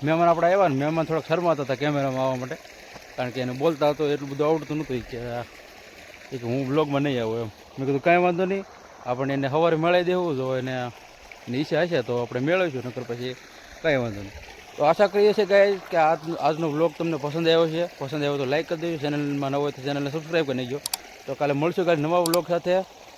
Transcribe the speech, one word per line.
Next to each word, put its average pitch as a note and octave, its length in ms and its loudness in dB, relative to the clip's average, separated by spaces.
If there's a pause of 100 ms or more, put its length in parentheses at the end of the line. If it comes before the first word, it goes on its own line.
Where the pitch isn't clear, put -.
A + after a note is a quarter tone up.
મહેમાન E3 260 4
આપણે E3+ 240 4
આવ્યા G3 140 6
ને, C#3 80 0
મહેમાન D#3 300 0
થોડાક D#3+ 220 -2
શરમાતા E3 360 0
હતા C3 120 -4
કેમેરામાં C#3 460 -2
આવવા C3 140 0
માટે, B2+ 220 -8 (600)
કારણ B2+ 120 -2
કે B2 120 -4
એને B2+ 120 -4
બોલતા D3 400 2
તો D3 140 -2
એટલું C#3+ 220 -2
બધું C#3+ 180 -2
આવડતું D3+ 300 0
નહોતું. C#3 200 -4
ઈ A2+ 40 -6
કે, - 160 -10 (1200)
ઈ - 20 -6
કે, A#2+ 80 -10
"હું B2+ 220 -2
વ્લોગમાં C#3+ 340 2
નહીં C#3 200 0
આવું," A2+ 160 -2
એમ. A#2 80 -4
મેં - 400 -10
કીધું, C#3 160 0
"કાંઈ E3+ 160 6
વાંધો F3+ 280 2
નહીં, F#3+ 200 -4 (400)
આપણે C3 280 -2
એને C#3 160 -2
સવારે D#3+ 260 2
મળાવી F3 280 4
દેવું, F3 320 0
જો C3 220 -2
એને, B2+ 140 -4 (760)
એની B2 100 -4
ઈચ્છા D3+ 240 0
હશે E3+ 200 0
તો A#2+ 160 -2
આપણે A#2+ 220 -4
મેળવીશું, D3+ 460 0
નકર B2 220 -8
પછી B2 280 -8 (460)
કાંઈ D#3 140 2
વાંધો A#2 240 -2
નહીં." G2+ 120 -12 (460)
તો C#3 60 0
આશા E3 240 4
કરીએ G3+ 260 4
છીએ, G#3 120 2
ગાઈઝ, G3 340 4 (120)
કે F3+ 60 0
આજ-, D#3+ 420 2
આજનો D#3 300 0
વ્લોગ D#3 280 2
તમને E3 200 -2
પસંદ D3 300 -2
આવ્યો E3 220 4
છે. E3 160 -2 (140)
પસંદ C#3+ 240 -4
આવ્યો C#3+ 140 0
તો C#3 80 -2
લાઈક D3+ 240 -2
કરી E3+ 100 -4
દેજો, E3 180 -4
ચેનલમાં C#3+ 540 -2
નવો C#3+ 100 0
હોય C#3+ 100 -2
તો C3+ 100 -12
ચેનલને C#3+ 280 -4
સબસ્ક્રાઈબ D#3 380 -2
કરી C3 100 0
દેજો. B2+ 220 -4 (460)
તો C#3 80 -6
કાલે C#3+ 200 0
મળશું, E3 320 0
કાલે E3 160 4
નવા E3 180 2
વ્લોગ E3+ 280 2
સાથે. F3+ 560 -2 (140)